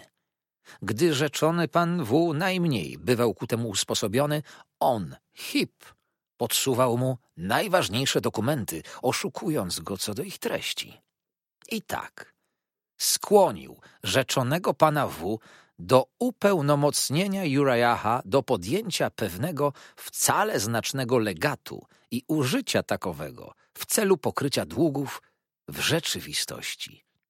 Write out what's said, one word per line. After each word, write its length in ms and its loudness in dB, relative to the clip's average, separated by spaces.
Gdy 320 2
rzeczony 540 0
pan 360 0
W 300 2
najmniej 640 0
bywał 360 2
ku 140 -8
temu 220 -2
usposobiony, 760 -2
on, 360 0
Hip, 520 -4
podsuwał 600 2
mu 200 0
najważniejsze 840 0
dokumenty, 640 -2
oszukując 800 -2
go 180 -6
co 160 -6
do 100 -6
ich 160 -12
treści. 640 -6
I 100 -4
tak 520 -10
skłonił 840 2
rzeczonego 720 0
pana 340 4
W 300 -6
do 280 4
upełnomocnienia 1400 2
Uriaha 640 4
do 180 4
podjęcia 640 -2
pewnego 640 -2
wcale 640 0
znacznego 580 0
legatu 680 -4
i 160 -4
użycia 560 0
takowego 680 -6
w 80 -12
celu 320 4
pokrycia 480 -2
długów 560 -2
w 120 -12
rzeczywistości 1200 -4